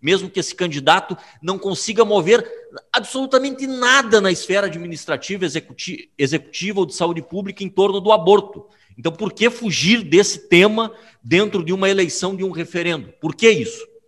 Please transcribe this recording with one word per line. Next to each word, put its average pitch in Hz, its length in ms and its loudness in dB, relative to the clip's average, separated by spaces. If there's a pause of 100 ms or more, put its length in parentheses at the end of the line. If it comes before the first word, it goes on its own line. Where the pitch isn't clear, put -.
mesmo 180 260 0
que 180 100 -6
esse - 160 -6
candidato 170 600 0 (240)
não 185 180 -6
consiga 196 460 0
mover 202 420 2 (460)
absolutamente 262 720 -2
nada 247 540 4
na 190 100 2
esfera 190 360 -2
administrativa, 170 800 -6
executi-, 151 720 -10
executiva 160 600 -2
ou 185 40 2
de - 100 -14
saúde 170 280 -2
pública 190 420 -10
em 190 60 -8
torno 196 280 2
do 202 140 2
aborto. 196 540 2 (320)
Então, 160 140 -4
por 196 200 -8
que 226 160 2
fugir 208 560 -2
desse 175 420 2
tema 214 460 4 (300)
dentro 185 420 0
de 160 80 -4
uma 190 160 0
eleição, 190 480 -2
de 180 80 -6
um 196 60 -6
referendo? 165 680 -6
Por 160 160 -6
que 226 160 6
isso? - 380 -2 (200)